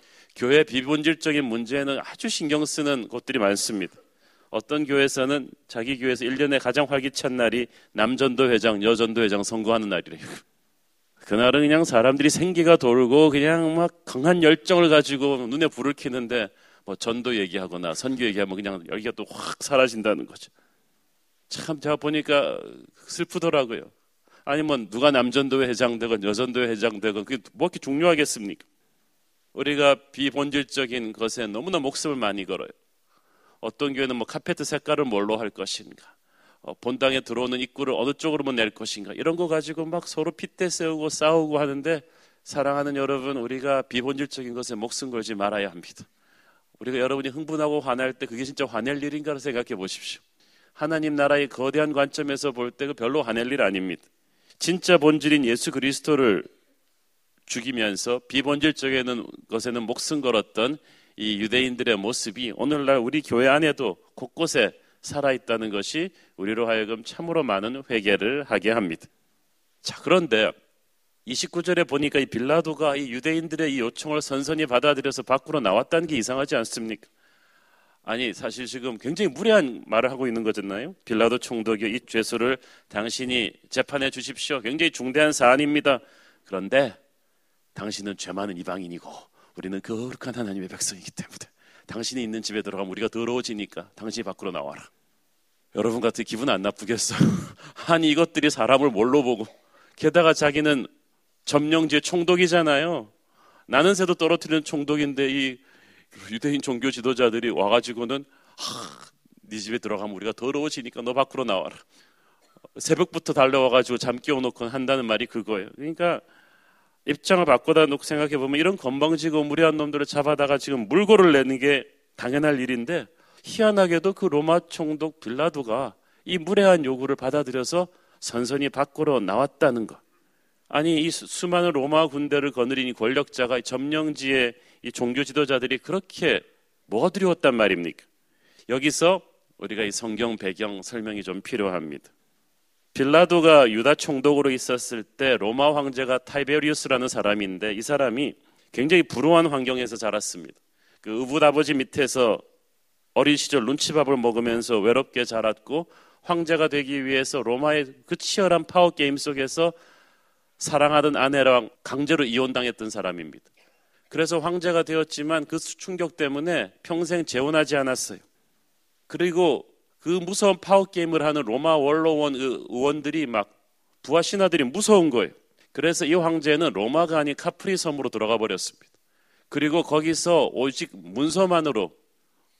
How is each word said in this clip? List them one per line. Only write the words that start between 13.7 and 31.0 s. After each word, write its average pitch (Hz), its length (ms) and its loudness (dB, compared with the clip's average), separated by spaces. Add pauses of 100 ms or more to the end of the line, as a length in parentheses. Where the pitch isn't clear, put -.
막 170 280 -2
강한 170 380 2
열정을 165 460 6
가지고 139 580 2
눈에 147 220 0
불을 131 280 -2
켜는데, 120 520 -4 (360)
뭐 95 120 -10
전도 120 400 -4
얘기하거나 87 580 -4
선교 127 300 -4
얘기하면 98 320 -2
그냥 98 320 -8
열기가 110 240 -6
또 107 180 -10
확 87 320 -10
사라진다는 113 640 0
거죠. - 240 -20 (960)
참 143 300 -8
제가 147 180 -2
보니까 143 640 0 (480)
슬프더라고요. 156 760 -2 (640)
아니면 143 460 -2
누가 123 200 4
남전도회 131 580 2
회장 120 300 0
되건 113 260 -2
여전도회 120 440 0
회장 107 320 -2
되건 104 240 -2
그게 120 160 -8 (120)
뭐 139 140 -2
이렇게 - 120 -6
중요하겠습니까? 143 840 0 (880)
우리가 143 420 2 (160)
비본질적인 135 1000 -4